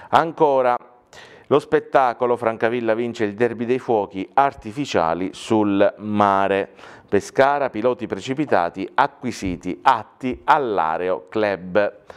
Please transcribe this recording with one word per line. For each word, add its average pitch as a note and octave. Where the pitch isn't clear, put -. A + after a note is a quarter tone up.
Ancora C3+
lo C3+
spettacolo, C3+
Francavilla A2+
vince A#2
il G#2
derby A#2
dei B2
fuochi G2+
artificiali G#2
sul G2+
mare. G2
Pescara, C3+
piloti A2+
precipitati, G2
acquisiti F#2+
atti B2+
all'Areo F#2
Club. G2+